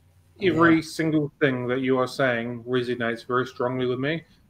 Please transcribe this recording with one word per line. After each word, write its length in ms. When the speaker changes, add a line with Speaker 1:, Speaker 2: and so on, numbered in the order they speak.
Speaker 1:
Every 340
Speaker 2:
Yeah. 60
Speaker 1:
single 580
thing 280
that 120
you 180
are 80
saying 580
resonates 640
very 200
strongly 400
with 120
me. 260